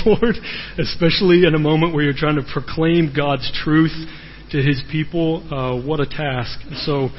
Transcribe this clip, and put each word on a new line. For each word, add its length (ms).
Lord, 320
especially 720
in 80
a 40
moment 360
where 100
you're 80
trying 240
to 160
proclaim 640
God's 340
truth 300
to 120
his 200
people. 580
Uh, 300
what 200
a 60
task. 520
So 240